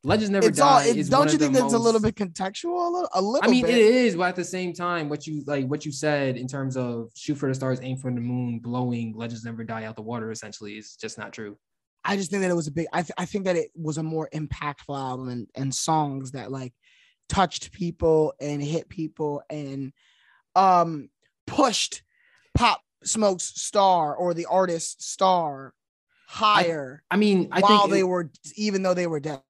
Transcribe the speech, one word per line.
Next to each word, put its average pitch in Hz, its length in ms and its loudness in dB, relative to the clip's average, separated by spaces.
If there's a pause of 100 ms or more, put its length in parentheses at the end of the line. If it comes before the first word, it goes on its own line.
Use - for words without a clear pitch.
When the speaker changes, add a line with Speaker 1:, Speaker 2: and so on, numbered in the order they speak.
Speaker 1:
Legends 202 280 2
Never 196 160 4
Speaker 2:
It's - 120 2
all, 277 200 8
Speaker 1:
Die - 80 4
Speaker 2:
it, 233 100 4
Speaker 1:
is - 100 -2
Speaker 2:
don't 262 120 4
Speaker 1:
one 294 100 6
Speaker 2:
you 311 60 4
Speaker 1:
of 294 40 2
the 302 60 4
Speaker 2:
think 269 120 4
that's 233 160 4
a 233 40 4
little 226 240 4
Speaker 1:
most 214 160 0
Speaker 2:
bit 185 160 -4
contextual? 339 520 -4
A 349 60 -2
little, 349 220 -4
a 190 80 0
little 226 260 2
Speaker 1:
I - 20 6
mean, 247 160 6
Speaker 2:
bit. 240 100 4
Speaker 1:
it 233 60 6
is, 226 360 6
but 180 60 0
at 180 120 0
the 180 80 -4
same 185 300 -6
time, 175 340 -2
what 147 180 -6
you, 151 220 -8
like, 139 200 -2
what 147 180 -4
you 147 80 -8
said 143 420 0
in 123 100 -8
terms 135 300 -6
of 120 400 -4
Shoot 147 200 -4
for 139 120 -4
the 131 80 0
Stars, 131 260 -2
Aim 131 140 -6
for 131 160 -6
the 120 80 -4
Moon, 120 400 -4
blowing 120 560 -4
Legends 113 300 -10
Never 113 180 -10
Die 110 220 -8
out 110 100 -12
the 113 60 -14
water, 113 300 -8
essentially, 107 460 -14
is - 200 -20
just 110 200 -12
not 113 140 -12
true. 104 260 -14 (460)
Speaker 2:
I 196 140 -2
just 190 140 -6
think 196 100 -2
that 185 100 0
it 175 40 2
was 156 120 -2
a 147 40 -8
big, 156 200 -4
I, 170 100 -2
th-, - 160 -10
I 180 60 -4
think 190 220 -6
that 180 100 0
it 160 200 -2
was 156 220 -6
a 160 60 -4
more 160 320 -4
impactful 151 540 -8
album 131 400 -6
and, 120 260 -8
and 135 180 -4
songs 139 580 -2
that, 127 200 -12
like, 131 220 -10 (560)
touched - 420 0
people 160 720 2
and 147 200 -6
hit 147 280 -4
people 151 600 -6
and, 139 440 -10 (600)
um, 170 520 4 (400)
pushed - 560 0 (520)
Pop 233 260 2 (240)
Smoke's 202 400 0 (160)
star 180 540 2
or 175 180 -2
the 165 140 -6
artist's 175 580 -2
star 160 680 0 (540)
higher 165 840 2
Speaker 1:
I, 185 60 0
I - 20 4
mean, 202 360 4
I 185 80 4
Speaker 2:
while 208 180 8
Speaker 1:
think 196 120 4
Speaker 2:
they 196 80 4
Speaker 1:
it 190 40 4
Speaker 2:
were, 180 280 -2 (260)
even 202 260 -2
though 185 100 2
they 175 140 0
were 156 140 -4
dead. 143 280 -8